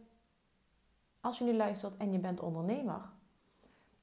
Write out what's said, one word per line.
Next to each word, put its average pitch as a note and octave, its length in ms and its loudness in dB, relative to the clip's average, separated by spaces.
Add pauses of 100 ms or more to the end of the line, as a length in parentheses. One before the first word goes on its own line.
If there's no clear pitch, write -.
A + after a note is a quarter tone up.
(1200)
als B3 160 -4
je B3 60 -2
nu A#3+ 100 4
luistert G3+ 440 0
en G3+ 140 0
je F#3 80 2
bent F3+ 200 0
ondernemer, F3+ 720 -2 (920)